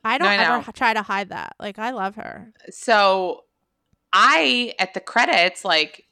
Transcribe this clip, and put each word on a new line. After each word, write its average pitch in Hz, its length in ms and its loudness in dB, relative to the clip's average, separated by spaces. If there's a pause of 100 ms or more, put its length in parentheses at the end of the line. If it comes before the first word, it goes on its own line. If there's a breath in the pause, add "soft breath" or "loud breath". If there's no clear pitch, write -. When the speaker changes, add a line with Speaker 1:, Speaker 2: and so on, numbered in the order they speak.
Speaker 1:
I 226 140 0
Speaker 2:
No, 339 60 0
Speaker 1:
don't 381 80 2
Speaker 2:
I 202 100 2
Speaker 1:
ever 170 140 2
Speaker 2:
know. 277 100 -6
Speaker 1:
h-, 220 80 -14
try 233 200 0
to 214 80 -4
hide 196 260 -6
that. - 320 -14
Like, 202 180 -12
I 226 120 -8
love 202 260 -8
her. - 360 -16 (180)
Speaker 2:
So 190 720 2 (680)
I, 247 680 2
at 185 140 -6
the 190 60 -8
credits, 226 680 0
like, 156 460 0